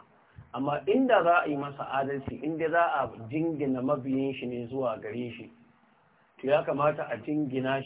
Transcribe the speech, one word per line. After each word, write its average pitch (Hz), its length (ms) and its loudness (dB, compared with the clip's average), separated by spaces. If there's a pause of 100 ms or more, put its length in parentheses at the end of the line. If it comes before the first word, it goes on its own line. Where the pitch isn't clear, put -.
(540)
Amma 143 320 -2
inda 233 380 6
za 170 180 6
a 160 60 -2
yi 147 80 0
masa 139 340 -6
adalci, 135 520 -2
inda 156 280 -2
za 160 320 4
a 120 80 -2 (180)
jingina 143 540 0
mabiyin 135 520 0
shi 131 120 -8
ne 120 220 -6
zuwa 127 340 -2
gare 117 320 -6
shi, 107 160 -16 (880)
to - 80 -8
ya 147 160 4
kamata 151 480 0
a 120 80 -6
jingina 135 680 -2